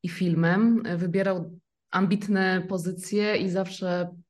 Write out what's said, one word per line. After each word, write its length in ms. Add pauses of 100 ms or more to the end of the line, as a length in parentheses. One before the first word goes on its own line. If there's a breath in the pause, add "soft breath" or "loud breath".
i 60
filmem, 760
e, 120
wybierał 600 (320)
ambitne 760
pozycje 680
i 120
zawsze 600 (200)